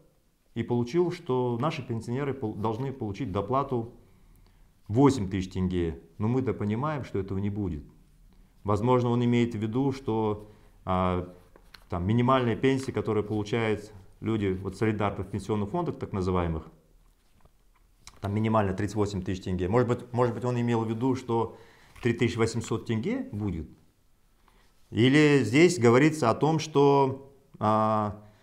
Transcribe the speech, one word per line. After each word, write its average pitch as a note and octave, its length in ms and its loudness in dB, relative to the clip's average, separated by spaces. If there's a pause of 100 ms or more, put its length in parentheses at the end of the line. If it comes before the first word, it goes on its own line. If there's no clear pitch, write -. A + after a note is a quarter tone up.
(540)
и A#2 80 -4
получил, A#2+ 500 0
что B2+ 480 -2
наши D3+ 260 -4
пенсионеры A#2+ 460 -4
пол-, G#2+ 220 -6
должны A2 400 -4
получить G#2+ 360 -8
доплату A#2 640 -4 (960)
восемь A2+ 400 4
тысяч F#2 240 -4
тенге. F2+ 480 -2 (160)
Но G#2 120 -2
мы-то B2+ 260 -2
понимаем, A2+ 500 -4
что - 140 -6
этого F#2+ 180 -6
не G2+ 140 -2
будет. F#2 340 -6 (800)
Возможно, A#2+ 460 2
он A#2+ 120 2
имеет A#2+ 320 2
в G#2+ 40 -6
виду, B2 340 -2
что, A2 580 -2 (360)
а, F#2 480 -2 (560)
там, F2 160 -4
минимальные A#2+ 500 2
пенсии, C3+ 340 0
которые G#2+ 320 0
получают G#2+ 680 -2 (280)
люди, G2+ 420 0
вот, F#2+ 160 -8
солидарных G2+ 500 -2
пенсионных G#2 400 -2
фондов, E3+ 300 -4
так - 160 -8
называемых, F2+ 520 0 (1600)
там G2 120 -4
минимально A2 380 2
тридцать G#2 240 -4
восемь G2+ 260 0
тысяч F#2 220 -6
тенге. F#2 240 -2
Может A#2+ 200 2
быть, B2 240 -4
может A#2+ 220 0
быть, A2+ 120 -8
он B2 120 -2
имел A#2 280 0
в - 20 -6
виду, A#2+ 280 0
что A#2 420 -4 (440)
три A#2 120 2
тысячи A2+ 240 0
восемьсот A2+ 480 -2
тенге F#3+ 440 -2
будет? G2+ 380 -6 (1200)
Или C#3 520 6
здесь D3+ 360 4
говорится B2 520 6
о A2 40 2
том, D#3 240 2
что, C#3 760 2 (240)
а, G#2+ 640 0 (200)